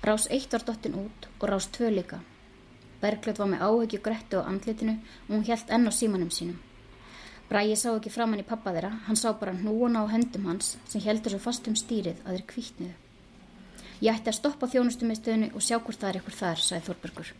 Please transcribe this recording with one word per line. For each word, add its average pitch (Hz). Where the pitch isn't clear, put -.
Rás 214
eitt 269
var 233
dottin 220
út 208
og -
Rás 196
tvö 226
líka. 180
Bergljót 214
var 202
með 180
áhyggjugrettu 220
á -
andlitinu 220
og -
hún 214
hélt 226
enn 233
á 202
símanum 190
sínum. 170
Bragi 214
sá 226
ekki 220
framan 226
í -
pabba 220
þeirra, 175
hann 220
sá 220
bara 202
hnúana 220
á 208
höndum 226
hans -
sem -
héldu 214
svo 196
fast 247
um 220
stýrið 185
að 185
þeir 185
hvítnuðu. 180
"Ég 220
ætti 220
að 220
stoppa 285
þjónustumiðstöðinni 226
og 208
sjá 233
hvort 226
það 196
er 185
einhver -
þar," 175
sagði 170
Þórbergur. -